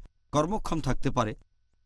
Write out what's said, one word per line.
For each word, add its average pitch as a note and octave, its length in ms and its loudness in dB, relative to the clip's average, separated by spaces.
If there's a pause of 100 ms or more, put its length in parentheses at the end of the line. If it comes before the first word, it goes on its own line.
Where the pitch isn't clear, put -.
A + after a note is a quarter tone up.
(320)
কর্মক্ষম E3 480 0
থাকতে C3 300 2
পারে। A#2+ 240 0 (520)